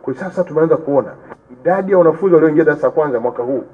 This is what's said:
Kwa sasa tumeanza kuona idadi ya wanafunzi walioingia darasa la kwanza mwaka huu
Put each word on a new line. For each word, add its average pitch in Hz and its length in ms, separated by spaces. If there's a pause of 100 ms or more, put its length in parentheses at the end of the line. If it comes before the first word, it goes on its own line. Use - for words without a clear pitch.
Kwa 131 120
sasa 185 300
tumeanza 156 320
kuona 135 320 (440)
idadi 185 400
ya 185 60
wanafunzi 170 360
walioingia 156 300
darasa 147 220
la 123 40
kwanza 139 300
mwaka 120 220
huu 131 320